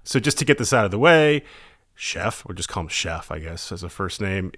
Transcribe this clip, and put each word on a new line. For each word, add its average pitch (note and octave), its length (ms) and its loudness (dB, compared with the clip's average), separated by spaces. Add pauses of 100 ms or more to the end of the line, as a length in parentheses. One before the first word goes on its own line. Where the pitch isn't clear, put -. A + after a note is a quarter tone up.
So - 160 0
just C3 180 0
to C#3 80 -2
get C#3+ 140 4
this B2 140 0
out A2+ 120 6
of F2+ 60 0
the G2+ 80 -2
way, D3+ 440 6 (520)
Chef, - 500 -6
we'll - 80 -10
just - 160 -8
call F2 140 -6
him D#2 60 -10
Chef, E2 420 -6
I D#2 80 -8
guess, E2 320 -10
as E2+ 100 -10
a F2 80 -8
first - 320 -6
name, F#2+ 360 -2